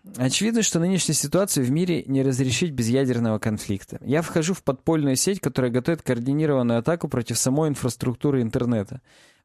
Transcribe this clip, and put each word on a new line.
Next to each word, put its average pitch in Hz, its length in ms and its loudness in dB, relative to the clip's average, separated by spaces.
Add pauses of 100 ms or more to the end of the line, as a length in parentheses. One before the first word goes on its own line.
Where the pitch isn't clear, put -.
(160)
очевидно, 202 460 0
что - 160 0
нынешнюю 165 380 0
ситуацию 151 500 0
в 123 40 2
мире 170 360 0
не 135 160 2
разрешить 131 500 0
без 120 160 -2
ядерного 120 500 2
конфликта. - 640 -4
Я 143 200 0
вхожу 165 320 -2
в - 80 -8
подпольную 143 540 0
сеть, 190 240 0
которая 127 300 0
готовит 127 320 0
координированную 127 760 0
атаку 160 300 0
против 117 300 -2
самой 147 320 2
инфраструктуры 135 680 -2
интернета. 117 600 -2 (440)